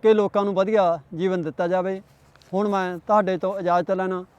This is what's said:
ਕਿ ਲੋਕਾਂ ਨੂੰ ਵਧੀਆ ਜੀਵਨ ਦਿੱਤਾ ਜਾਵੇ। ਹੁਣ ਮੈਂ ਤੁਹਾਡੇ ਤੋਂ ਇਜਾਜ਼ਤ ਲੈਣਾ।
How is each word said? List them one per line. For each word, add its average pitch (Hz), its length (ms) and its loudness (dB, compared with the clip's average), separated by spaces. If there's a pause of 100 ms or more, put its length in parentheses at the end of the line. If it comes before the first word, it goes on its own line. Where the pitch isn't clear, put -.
ਕਿ 220 120 6
ਲੋਕਾਂ 202 320 2
ਨੂੰ 202 80 -2
ਵਧੀਆ 185 460 2 (160)
ਜੀਵਨ 185 260 -2
ਦਿੱਤਾ 160 260 -4
ਜਾਵੇ। 185 340 -2 (520)
ਹੁਣ 202 140 0
ਮੈਂ 185 300 -4
ਤੁਹਾਡੇ 214 400 0
ਤੋਂ 196 220 -4
ਇਜਾਜ਼ਤ 175 320 0
ਲੈਣਾ। 185 340 -4 (140)